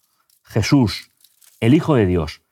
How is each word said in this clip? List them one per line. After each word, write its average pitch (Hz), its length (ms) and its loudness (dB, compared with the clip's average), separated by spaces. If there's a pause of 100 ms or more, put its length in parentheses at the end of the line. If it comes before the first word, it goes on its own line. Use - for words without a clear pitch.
(440)
Jesús, - 680 -2 (480)
el 113 160 2
Hijo 170 200 0
de 110 120 2
Dios, 85 340 -6 (100)